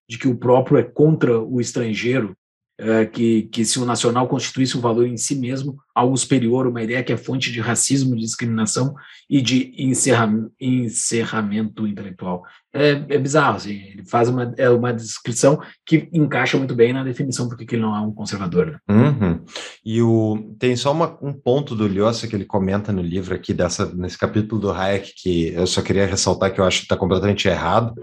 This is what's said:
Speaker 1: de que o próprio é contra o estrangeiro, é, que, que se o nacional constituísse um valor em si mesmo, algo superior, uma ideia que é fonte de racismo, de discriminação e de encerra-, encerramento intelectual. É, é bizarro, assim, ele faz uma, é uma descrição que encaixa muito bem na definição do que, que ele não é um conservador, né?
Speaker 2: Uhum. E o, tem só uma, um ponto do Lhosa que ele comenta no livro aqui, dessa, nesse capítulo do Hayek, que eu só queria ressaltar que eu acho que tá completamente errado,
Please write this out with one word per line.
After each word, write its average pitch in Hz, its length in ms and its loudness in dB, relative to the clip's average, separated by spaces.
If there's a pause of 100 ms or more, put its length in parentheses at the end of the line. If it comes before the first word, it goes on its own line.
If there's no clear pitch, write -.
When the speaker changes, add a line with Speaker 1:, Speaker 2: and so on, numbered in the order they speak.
Speaker 1:
de 117 100 -12
que 135 100 0
o 120 80 0
próprio 127 420 4
é 120 40 4
contra 151 580 2
o 120 200 -2
estrangeiro, 113 720 -2 (440)
é, 110 260 2
que, 113 380 2 (100)
que 117 100 -2
se 110 160 0
o 123 60 -2
nacional 120 420 0
constituísse 131 520 -2
um - 20 -2
valor 120 260 2
em 120 120 -6
si - 160 -4
mesmo, 131 420 -4 (180)
algo 127 220 2
superior, 123 500 2
uma 117 160 -2
ideia 120 200 -4
que 123 100 -4
é 117 60 0
fonte 127 340 -4
de 117 80 -6
racismo, 123 560 0
de 113 60 -4
discriminação 113 720 -2 (340)
e 139 140 2
de 127 340 0
encerra-, 117 560 2 (260)
encerramento 110 1300 -2
intelectual. 95 560 -8 (300)
É, 147 180 4 (180)
é 139 100 0
bizarro, 135 380 2
assim, 101 160 -10 (180)
ele - 140 -18
faz 117 240 2
uma, 123 280 -2
é 127 140 4
uma 120 240 4
descrição 127 680 0 (240)
que 156 280 2
encaixa 147 440 2
muito 131 180 -2
bem 120 180 6
na 135 100 -4
definição 127 460 -4
do 117 80 -8
que, 113 100 -14
que 120 80 -6
ele 113 80 0
não 107 140 0
é 107 40 -4
um 107 120 -4
conservador, 92 540 -2
né? - 120 -12 (100)
Speaker 2:
Uhum. 107 560 4 (400)
E 110 160 0
o, 110 580 2
tem 127 180 2
só 131 160 0
uma, 160 280 0
um 143 120 -6
ponto 131 420 0
do 107 140 0
Lhosa 110 400 0
que 110 80 -6
ele 95 80 -4
comenta 101 480 -2
no 92 100 -2
livro 90 320 -4
aqui, 92 180 -6
dessa, 87 400 0
nesse 90 240 -6
capítulo 107 440 -2
do 98 100 -2
Hayek, 95 460 -2
que 85 320 0
eu 87 180 0
só - 160 -2
queria 98 240 2
ressaltar 95 480 0
que - 60 -2
eu 92 40 6
acho - 180 2
que - 60 -16
tá 92 80 0
completamente 98 520 0
errado, 92 440 0 (100)